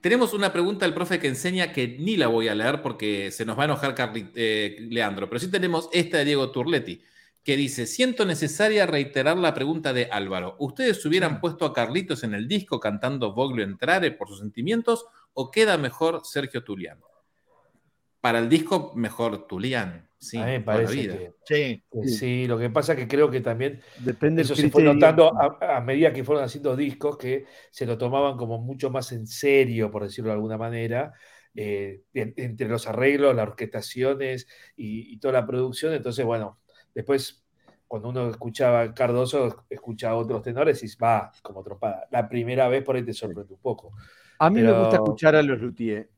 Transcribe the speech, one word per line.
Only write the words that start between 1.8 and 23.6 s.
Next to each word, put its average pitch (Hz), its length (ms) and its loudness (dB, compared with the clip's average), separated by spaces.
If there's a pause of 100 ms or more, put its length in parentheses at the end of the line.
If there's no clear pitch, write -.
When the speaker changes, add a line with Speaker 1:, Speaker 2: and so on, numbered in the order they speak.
Speaker 1:
ni 196 180 0
la 139 100 4
voy 113 200 2
a 107 80 0
leer 127 260 0
porque 104 480 -4
se 107 160 -6
nos 107 140 -6
va 143 40 2
a - 20 2
enojar 139 280 0
Carli-, 113 400 -6
eh, 107 440 -2 (120)
Leandro, 101 400 -2
pero 117 100 -4
sí 180 120 -6
tenemos 175 420 0
esta 175 240 0
de 143 80 2
Diego 139 260 0
Turletti, 127 500 -2 (420)
que 139 140 0
dice, 131 280 -2
"Siento 247 400 0
necesaria 185 600 2
reiterar 143 520 0
la 175 160 2
pregunta 151 400 -2
de 123 180 0
Álvaro. 95 480 -4
¿Ustedes 196 460 -2
hubieran 160 300 2
Speaker 2:
Sí. - 60 -8
Speaker 1:
puesto 165 240 -2
a 143 80 -2
Carlitos 135 500 -2
en 110 100 -4
el 104 140 -4
disco 190 320 -2
cantando 110 540 -2
Voglio 123 300 -2
Entrare 139 480 0
por - 180 -10
sus 98 100 -16
sentimientos 190 680 -2 (280)
o 131 180 -6
queda 214 260 4
mejor 156 480 -2
Sergio 135 380 -6
Tulián?" 87 360 -10 (1200)
Para - 200 2
el 117 100 0
disco, 160 460 2
mejor 110 520 -4
Tulián, 95 680 -6
sí, - 200 -12
Speaker 3:
A 113 80 -4
mí 127 80 -2
me 127 60 -2
Speaker 1:
toda 107 180 0
la 113 60 4
Speaker 3:
parece 120 180 0
Speaker 1:
vida. 98 160 -6
Speaker 3:
que, 90 160 -12 (120)
Speaker 2:
Sí. 143 440 -2
Speaker 3:
que 113 200 -4
Speaker 4:
Sí. 117 80 2
Speaker 3:
sí, 123 300 -2
lo 120 100 0
que 120 140 0
pasa 151 220 2
es 139 60 -2
que 123 80 -6
creo 139 220 4
que 127 100 -2
también 120 400 -4 (200)